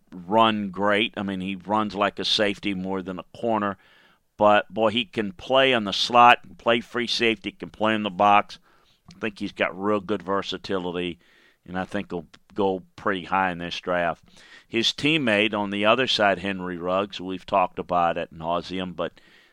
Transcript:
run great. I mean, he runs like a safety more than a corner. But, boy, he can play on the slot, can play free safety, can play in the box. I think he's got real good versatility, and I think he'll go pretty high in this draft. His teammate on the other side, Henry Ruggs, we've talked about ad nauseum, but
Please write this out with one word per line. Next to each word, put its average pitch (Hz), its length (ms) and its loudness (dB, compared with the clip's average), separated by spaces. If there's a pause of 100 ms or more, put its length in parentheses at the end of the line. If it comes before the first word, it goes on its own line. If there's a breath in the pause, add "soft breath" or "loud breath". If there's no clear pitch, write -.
(120)
run 104 600 2
great. 101 440 0
I 104 80 -6
mean, 98 160 -6
he 95 160 -6
runs 98 400 -4
like 98 240 -2
a 95 60 -4
safety 101 480 -2
more 95 280 -4
than 90 160 -10
a 82 80 -12 (140)
corner. 104 380 -2 (600 soft breath)
But, 104 340 6
boy, 110 180 0
he 113 160 -2
can 104 260 -4
play 131 420 2
on 113 120 0
the 95 80 -4
slot, 120 500 6
can - 120 -20
play 120 260 2
free 120 260 -6
safety, 110 440 -2
can - 180 -14
play 110 260 0
in 107 80 -4
the 104 60 -4
box. 101 500 2 (560 soft breath)
I - 40 -20
think 110 200 -8
he's 101 120 -8
got 92 300 -4
real 104 180 0
good 98 220 -6
versatility, 90 960 -6 (480 soft breath)
and 90 140 -8
I 92 60 -6
think 98 260 -8
he'll 85 160 -8 (260)
go 95 300 0 (120)
pretty 95 280 -4
high 95 280 0
in 85 80 -8
this 85 200 -10
draft. 87 440 -2 (440 loud breath)
His 113 260 -2
teammate 113 600 2
on 104 160 -4
the 101 160 -2
other 120 220 4
side, 101 320 2
Henry 90 380 -4
Ruggs, 92 420 -2
we've 92 260 -8
talked 92 320 0
about 85 400 0
ad 85 120 -6
nauseum, 87 680 -6
but 82 240 -6 (340 soft breath)